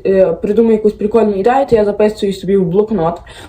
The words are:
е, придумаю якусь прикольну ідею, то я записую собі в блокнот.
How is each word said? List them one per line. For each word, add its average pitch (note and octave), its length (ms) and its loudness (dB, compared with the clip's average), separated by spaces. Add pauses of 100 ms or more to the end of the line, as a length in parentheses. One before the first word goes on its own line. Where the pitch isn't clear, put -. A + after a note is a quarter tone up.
е, F#3+ 200 2
придумаю G#3 500 0
якусь G#3 180 0
прикольну G#3 380 0
ідею, A#3+ 380 0
то A#3 60 2
я G#3 100 4
записую G#3 480 -2
собі F#3+ 240 -2
в F#3 80 2
блокнот. F3 540 -2 (300)